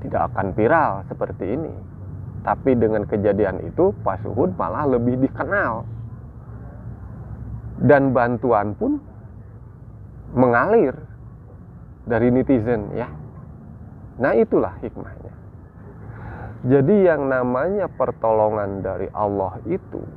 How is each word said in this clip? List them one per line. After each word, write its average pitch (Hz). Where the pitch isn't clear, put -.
Tidak -
akan 92
viral 110
seperti -
ini. 156
Tapi 123
dengan 110
kejadian 98
itu, 180
Pak 98
Suhud 110
malah 101
lebih 123
dikenal. 135
Dan 135
bantuan 117
pun 277
mengalir 131
dari 120
netizen, 120
ya. 120
Nah, 147
itulah 120
hikmahnya. -
Jadi 147
yang 143
namanya 131
pertolongan 107
dari 95
Allah 101
itu -